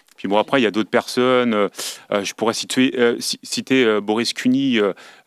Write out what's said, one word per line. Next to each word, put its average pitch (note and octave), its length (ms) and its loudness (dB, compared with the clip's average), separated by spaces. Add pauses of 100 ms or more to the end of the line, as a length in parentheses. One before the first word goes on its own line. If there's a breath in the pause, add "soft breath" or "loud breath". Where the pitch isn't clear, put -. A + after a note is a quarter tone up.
(180)
Puis - 120 -6
bon, G2+ 80 2
après, C3 240 0
il - 20 2
y G#2 40 4
a F#2+ 40 0
d'autres G#2 180 -2
personnes. B2 640 0
Euh, G#2 140 2 (440 loud breath)
euh, G2+ 120 0
je - 100 -8
pourrais A2+ 200 -2
situer, C3 440 0
euh, A#2+ 220 2
ci-, - 240 -6
citer, B2+ 400 0
euh, G#2+ 160 2
Boris G#2+ 340 -2
Cuny, B2+ 460 0
euh, G2 140 0 (340 loud breath)